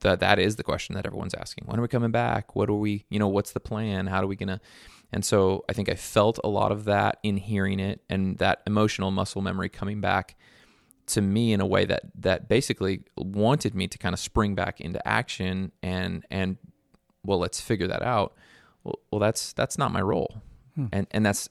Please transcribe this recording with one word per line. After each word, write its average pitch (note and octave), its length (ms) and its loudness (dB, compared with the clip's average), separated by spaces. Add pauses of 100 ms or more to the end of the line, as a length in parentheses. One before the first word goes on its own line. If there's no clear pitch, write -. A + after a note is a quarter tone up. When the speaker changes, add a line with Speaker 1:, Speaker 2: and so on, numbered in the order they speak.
Speaker 1:
that, F#2 200 2
that G2 180 6
is G2 160 4
the - 80 -8
question - 320 -4
that G2 120 -6
everyone's F#2+ 280 -8
asking. - 320 -12
"When A2 140 -4
are - 20 2
we A#2+ 60 0
coming A#2 240 0
back? A#2 420 0
What G#2 160 2
are G#2 40 2
we, G#2 340 0
you G#2 100 -2
know, G#2 100 4
what's G2+ 240 0
the - 80 -2
plan? G#2 460 -2
How F#2+ 160 0
are G2 40 0
we G2 100 -2
gonna," G2 240 -4 (520)
and G2+ 120 -2
so F#2+ 440 4
I - 40 0
think G2 160 -4
I - 80 0
felt A2 480 2
a - 40 0
lot G2+ 220 2
of G#2+ 140 -4
that G#2 400 2
in G2+ 140 0
hearing G2 420 0
it G2 280 -6
and F#2+ 300 0
that F#2 280 2
emotional G#2 440 2
muscle G2 320 -2
memory F#2 260 -4
coming G#2 320 -6
back F#2+ 360 -2 (680)
to - 160 0
me G#2+ 320 2
in G2+ 80 2
a G2 60 0
way F#2+ 180 4
that, F#2+ 180 -2 (120)
that F#2 340 0
basically G#2 540 2 (160)
wanted G#2 560 0
me F#2 140 -2
to - 100 -14
kinda F2+ 180 -2
spring G#2 380 0
back G2 260 -4
into - 260 -6
action F#2+ 680 -2 (100)
and, F2+ 480 -4
and, F#2+ 260 -2 (680)
"Well, G2 160 2
let's F2 200 -4
figure F#2+ 280 0
that - 140 -2
out." A#2 320 0 (500)
Well, - 160 -8 (100)
well, G#2+ 80 0
that's, G#2+ 340 0
that's - 260 -2
not C#3 140 0
my F#2+ 80 0
role. F#2+ 400 0 (360)
Speaker 2:
Hmm. C#3 160 -2
Speaker 1:
And, G2 180 0
and G#2+ 160 2
that's, - 240 0